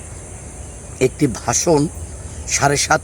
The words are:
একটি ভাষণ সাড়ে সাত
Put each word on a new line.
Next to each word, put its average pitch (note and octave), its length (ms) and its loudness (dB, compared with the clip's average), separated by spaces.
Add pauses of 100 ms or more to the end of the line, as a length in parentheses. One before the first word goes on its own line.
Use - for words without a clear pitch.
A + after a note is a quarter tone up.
(1000)
একটি C3 260 4
ভাষণ C#3 640 2 (600)
সাড়ে C#3+ 280 4
সাত D#3 280 4